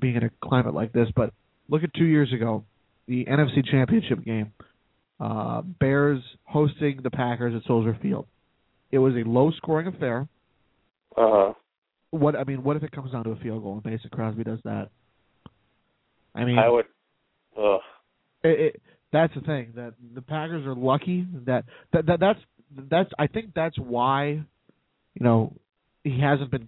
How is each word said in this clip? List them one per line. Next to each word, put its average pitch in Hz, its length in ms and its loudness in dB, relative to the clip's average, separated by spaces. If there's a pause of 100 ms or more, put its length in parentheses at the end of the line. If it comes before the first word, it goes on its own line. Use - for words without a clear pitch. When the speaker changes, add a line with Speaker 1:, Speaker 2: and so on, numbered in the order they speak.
Speaker 1:
being 123 160 0
in 117 80 0
a 117 60 -2 (140)
climate 123 300 2
like 107 180 -4
this. 117 220 2
But 120 180 0 (360)
look 151 160 -2
at 170 100 -6
two 170 100 2
years 151 280 4
ago, 113 320 -2 (420)
the 123 220 -2
N 139 120 2
F 147 140 4
C 143 160 4
Championship 135 540 2
game. 110 280 -4 (680)
Uh, 110 420 -4
Bears 143 580 0 (240)
hosting 147 600 0
the 123 60 -4
Packers 120 440 -2
at 113 140 -8
Soldier 113 340 2
Field. - 240 -4 (640)
It 139 80 2
was 131 160 4
a 113 140 -2
low-scoring 156 580 2
affair. 139 400 -4 (920)
Speaker 2:
Uh-huh. 107 360 6 (580)
Speaker 1:
What, 151 260 2
I 131 80 -2
mean, 131 180 -4
what 147 140 0
if 151 60 -6
it 156 100 -8
comes 131 200 -10
down 117 120 -6
to 113 60 -4
a 110 60 -6
field 110 260 -8
goal 104 200 -8
and - 80 -10
Mason 113 220 -8
Crosby 110 320 -4
does 110 200 -6
that? 107 260 -8 (1400)
I 113 100 -4
mean, 123 140 2
Speaker 2:
I 113 100 6
would. 120 160 4 (720)
Ugh. 101 240 2 (600)
Speaker 1:
It, 156 180 4
it, - 220 -2 (300)
that's 156 220 2
the 143 60 -10
thing, 135 360 -6
that 120 180 -14 (200)
the 127 60 -14
Packers 156 460 -8
are 135 80 -6
lucky 147 520 0 (200)
that, 123 180 0 (300)
that, 165 120 4
that, 170 140 2
that's, 202 200 2 (500)
that's, 185 280 2
I 147 100 2
think 214 260 -8
that's 165 240 -2
why, 135 640 0 (720)
you - 60 -10
know, 113 340 4 (500)
he 131 160 -2
hasn't 139 300 2
been 123 180 -6